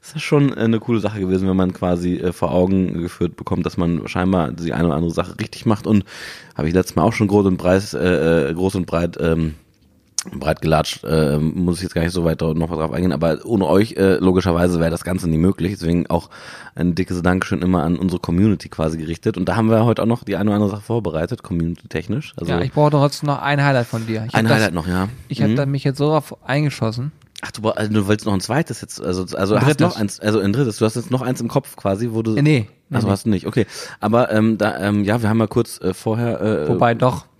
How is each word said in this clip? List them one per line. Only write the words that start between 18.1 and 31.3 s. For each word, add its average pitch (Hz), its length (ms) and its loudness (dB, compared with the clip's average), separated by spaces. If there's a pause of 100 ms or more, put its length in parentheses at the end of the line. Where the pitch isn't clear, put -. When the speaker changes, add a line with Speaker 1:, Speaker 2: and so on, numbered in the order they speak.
Speaker 1:
Community 90 480 2
quasi 80 280 -2
gerichtet 82 380 -4
und 92 140 -2
da 90 80 0
haben 110 120 2
wir 110 140 4
heute 117 180 2
auch 101 40 0
noch 117 180 0
die 101 140 -4
eine 104 120 0
oder 101 60 2
andere 104 140 2
Sache 104 120 -8
vorbereitet, 90 640 -4
community-technisch. 85 920 -6
Also - 160 -4
Speaker 2:
Ja, 170 80 0
ich 131 100 -2
brauche 147 200 2
trotzdem 147 360 0
noch 143 140 -2
ein 143 200 0
Highlight 135 260 2
von 113 200 -6
dir. 110 180 -4
Ich 123 80 -8
Speaker 1:
ein 110 120 2
Speaker 2:
hab 113 60 4
das, 110 80 4
Speaker 1:
Highlight 104 140 2
noch, 85 140 -2
ja. 92 220 0 (180)
Speaker 2:
ich 143 140 -4
hab 107 80 4
Speaker 1:
Mhm. 113 80 2
Speaker 2:
dann 139 140 0
mich 139 120 -4
jetzt 135 140 0
so 143 120 0
drauf 151 280 -2 (100)
eingeschossen. 131 640 -2 (300)
Speaker 1:
Ach, - 100 -12
du, - 100 -12
bra-, 107 100 0
also 107 200 -2
du 104 160 2
willst 107 180 2
noch 104 80 0
ein 95 60 0
zweites 127 400 -2
jetzt, - 240 -14
also, 92 220 -2 (100)
also 98 200 2
Speaker 2:
Ein 104 40 4
Speaker 1:
hast 120 120 4
Speaker 2:
drittes. 147 240 4
Speaker 1:
noch - 20 -8
eins, 104 240 -4
also 107 180 2
ein 98 140 2
drittes, 123 240 0
du 113 80 2
hast 110 100 0
jetzt 123 160 -6
noch 127 100 0
eins 123 200 -4